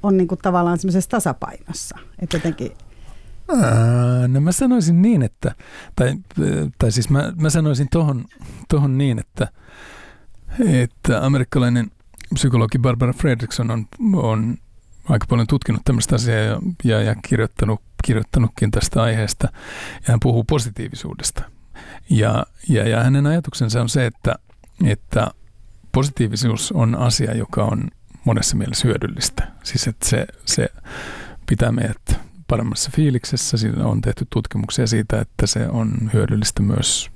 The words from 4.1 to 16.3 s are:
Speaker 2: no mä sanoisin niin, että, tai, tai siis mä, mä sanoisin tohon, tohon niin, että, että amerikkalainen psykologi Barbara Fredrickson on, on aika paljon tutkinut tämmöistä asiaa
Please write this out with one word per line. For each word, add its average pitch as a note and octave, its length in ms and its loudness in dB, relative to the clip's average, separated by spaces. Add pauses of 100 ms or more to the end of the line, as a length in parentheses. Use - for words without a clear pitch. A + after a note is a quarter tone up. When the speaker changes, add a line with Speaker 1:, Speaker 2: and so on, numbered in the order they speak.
Speaker 2:
no C3+ 120 4
mä E3 120 2
sanoisin F#3 500 4
niin, G#3 200 4
että, - 320 -4 (420)
tai, B2 180 2 (640)
tai A2+ 140 2
siis A2+ 180 0
mä, C#3 260 2
mä D#3 140 2
sanoisin D3+ 420 0
tohon, D3 320 0 (440)
tohon C#3 300 2
niin, C3 200 2
että, - 300 -6 (1160)
että B2+ 600 2
amerikkalainen B2 640 2 (440)
psykologi A#2+ 440 2
Barbara B2 340 2
Fredrickson A#2+ 580 -2
on, A2+ 160 -4 (280)
on A2+ 420 0 (520)
aika A2+ 200 2
paljon A#2 180 2
tutkinut B2 380 0
tämmöistä A#2 300 2
asiaa A2+ 240 0